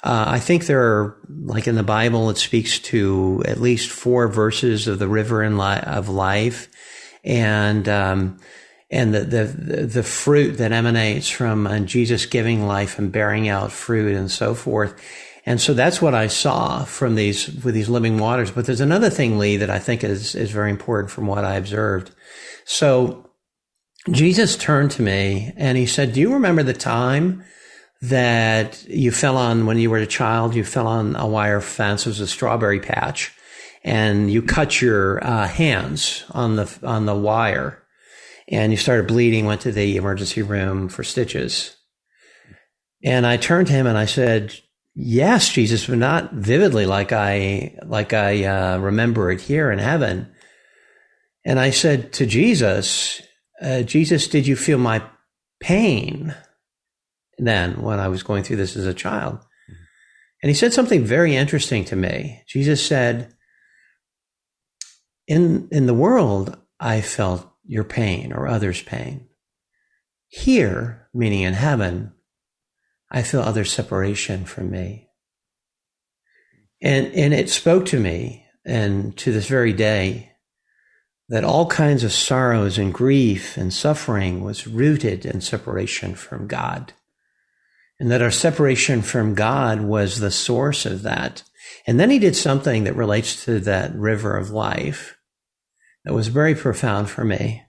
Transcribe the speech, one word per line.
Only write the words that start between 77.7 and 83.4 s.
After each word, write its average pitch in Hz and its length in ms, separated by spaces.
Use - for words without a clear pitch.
to 131 140
me, 98 460
and 104 520
to 127 140
this 104 140
very 120 260
day, 107 600
that 110 140
all 165 220
kinds 147 380
of 104 80
sorrows 117 640
and 98 160
grief 123 640